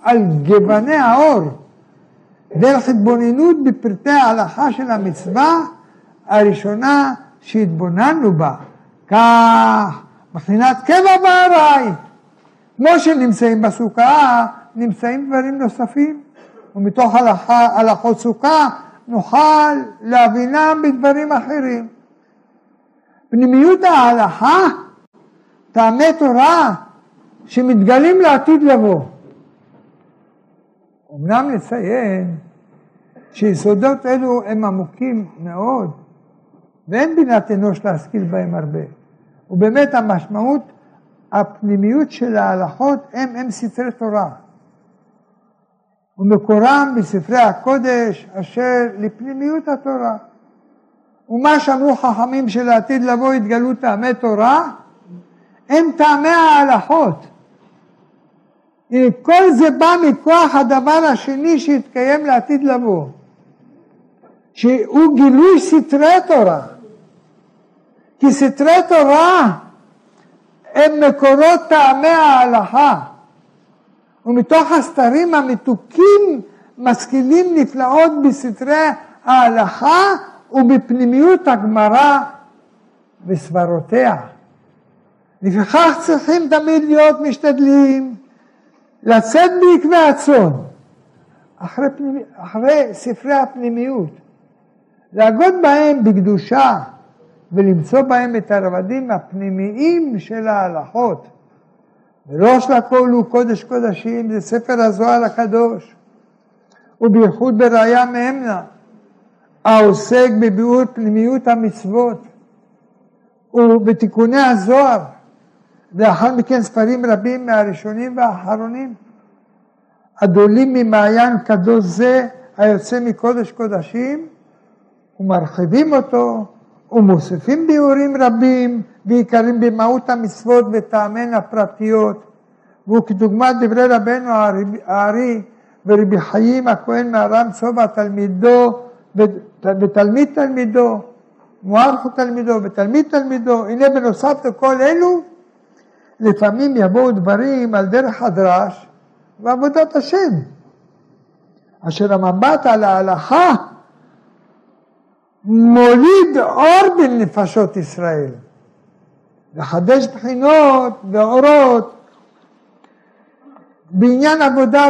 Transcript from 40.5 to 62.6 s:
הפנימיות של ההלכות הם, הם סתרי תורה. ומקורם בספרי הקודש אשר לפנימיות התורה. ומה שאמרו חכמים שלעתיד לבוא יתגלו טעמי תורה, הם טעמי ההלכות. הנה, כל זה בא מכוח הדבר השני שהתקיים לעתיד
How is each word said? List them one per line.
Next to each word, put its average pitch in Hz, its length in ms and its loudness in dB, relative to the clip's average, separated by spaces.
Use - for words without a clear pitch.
הפנימיות 208 800 -2
של 233 260 -6
ההלכות 196 600 -2
הם, 247 220 -8
הם 247 160 -10
סתרי 240 400 -10
תורה. 208 380 -6
ומקורם 220 760 2
בספרי 202 400 -4
הקודש 240 960 -2
אשר 240 540 -4
לפנימיות 277 680 -8
התורה. 262 500 -6
ומה 285 300 0
שאמרו 277 360 0
חכמים 247 540 -4
שלעתיד 240 540 -2
לבוא 254 300 -2
יתגלו 240 400 -2
טעמי 233 400 -4
תורה, 247 580 -2
הם 320 160 2
טעמי 302 320 2
ההלכות. 285 1000 2
הנה, 254 160 2
כל 359 320 4
זה 294 180 2
בא 320 240 2
מכוח 311 460 2
הדבר 277 460 2
השני 277 480 -2
שהתקיים 285 640 -2
לעתיד 269 380 0